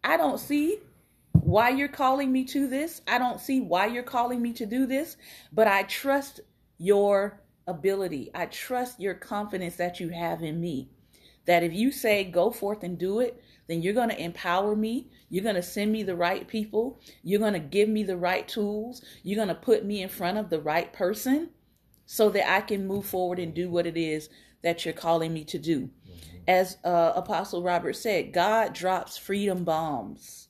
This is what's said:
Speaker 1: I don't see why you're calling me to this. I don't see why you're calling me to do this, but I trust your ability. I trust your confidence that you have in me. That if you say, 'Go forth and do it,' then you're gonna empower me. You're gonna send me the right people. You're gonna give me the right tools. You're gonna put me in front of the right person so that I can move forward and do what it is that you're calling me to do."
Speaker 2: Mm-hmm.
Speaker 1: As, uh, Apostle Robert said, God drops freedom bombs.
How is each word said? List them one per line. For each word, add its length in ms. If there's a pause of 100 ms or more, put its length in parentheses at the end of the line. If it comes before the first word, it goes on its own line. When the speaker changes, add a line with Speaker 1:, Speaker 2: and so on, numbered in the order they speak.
Speaker 1:
I 140
don't 220
see 400 (540)
why 360
you're 180
calling 440
me 140
to 220
this. 400
I 100
don't 220
see 220
why 260
you're 160
calling 380
me 120
to 120
do 200
this, 320 (340)
but 160
I 160
trust 580 (360)
your 640 (260)
ability. 680
I 140
trust 520
your 140
confidence 600
that 240
you 100
have 320
in 180
me. 300 (560)
That 180
if 100
you 180
say, 320
'Go 260
forth 340
and 140
do 220
it,' 200 (280)
then 140
you're 120
gonna 220
empower 600
me. 360 (180)
You're 140
gonna 180
send 300
me 100
the 140
right 320
people. 520 (220)
You're 180
gonna 200
give 280
me 160
the 140
right 300
tools. 560 (180)
You're 160
gonna 160
put 320
me 160
in 80
front 300
of 100
the 100
right 320
person 600 (540)
so 240
that 220
I 100
can 260
move 180
forward 340
and 140
do 160
what 160
it 120
is 320 (340)
that 200
you're 100
calling 400
me 120
to 120
do." 240
Speaker 2:
Mm-hmm. 560 (100)
Speaker 1:
As, 360
uh, 320
Apostle 460
Robert 320
said, 400
God 400
drops 440
freedom 460
bombs. 880